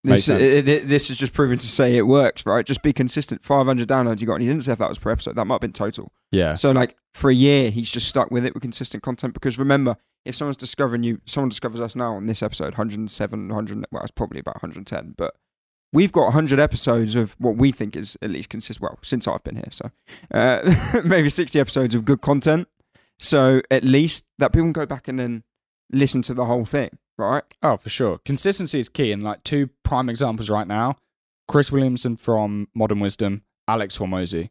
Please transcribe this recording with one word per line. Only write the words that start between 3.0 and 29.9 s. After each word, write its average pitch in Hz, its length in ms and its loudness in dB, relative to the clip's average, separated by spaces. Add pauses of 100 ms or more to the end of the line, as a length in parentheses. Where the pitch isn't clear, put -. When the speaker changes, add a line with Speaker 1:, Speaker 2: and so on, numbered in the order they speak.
Speaker 1:
Five 139 220 2
hundred 123 240 0
downloads 120 320 0
you 113 60 -2
got, 101 80 0
and 113 80 -2
he 117 40 0
didn't 147 160 0
say 131 80 -2
if 107 80 -2
that 107 100 0
was - 100 -8
per - 120 -4
episode. - 240 -4
That 110 100 -2
might 117 100 0
have - 60 -4
been 104 120 -6
total. - 400 -6 (180)
Speaker 2:
Yeah. 85 240 2
Speaker 1:
So, 139 160 2
like, 127 240 2 (180)
for 139 160 2
a 127 40 6
year, 135 380 6
he's 113 180 -4
just - 180 -4
stuck - 240 0
with 123 140 -2
it - 80 -4
with - 80 -10
consistent 120 420 -10
content. 127 300 -6
Because 123 260 -4
remember, 135 380 2 (260)
if 127 120 -8
someone's 143 200 -4
discovering 123 480 -2
you, 117 220 -2
someone 135 240 -2
discovers 117 320 -8
us 113 140 -8
now 117 200 -6
on 101 120 -8
this 110 160 -4
episode, 80 320 -6
hundred 104 240 -6
and 107 120 -6
seven, 104 380 -6
hundred, 107 420 -8
well, - 120 -10
it's 107 80 -12
probably - 280 -8
about - 220 -10
hundred 80 160 -12
and 95 100 -14
ten, - 300 -10
but 82 180 -6 (560)
we've 185 220 4
got 139 140 4
a 113 40 2
hundred 143 280 2
episodes 117 560 2
of 113 240 0
what 117 180 0
we 135 140 4
think 104 260 -8
is 98 240 -8
at 113 80 -6
least 82 200 -8
consistent. - 340 -10
Well, - 200 -8
since - 240 -4
I've - 160 -4
been - 120 -10
here, - 160 -10
so, - 180 -12 (440)
uh, 143 680 2
<laughs> - 20 -8
maybe 170 240 4
sixty 165 320 0
episodes 127 360 0
of 113 100 0
good 139 160 2
content. 151 460 2 (520)
So 131 420 4 (100)
at 131 120 2
least 139 420 2 (120)
that 139 160 2
people 165 140 4
can 156 60 0
go 156 120 -4
back 139 240 -10
and 131 100 -6
then 117 240 -6 (480)
listen 135 300 2
to 127 120 -4
the 123 120 -2
whole 120 200 0
thing, 135 240 -2 (280)
right? 113 260 -2 (200)
Speaker 2:
Oh, 135 140 2
for - 120 -12
sure. 101 360 -2
Consistency 165 540 2
is 117 100 -4
key. 113 240 -2
And, 101 100 -6
like, 104 200 -8
two 143 260 0 (140)
prime 127 260 -2